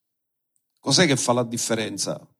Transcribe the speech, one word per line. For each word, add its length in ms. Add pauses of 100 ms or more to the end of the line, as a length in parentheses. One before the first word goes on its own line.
(800)
Cos'è 260
che 120
fa 160
la 100
differenza 840 (140)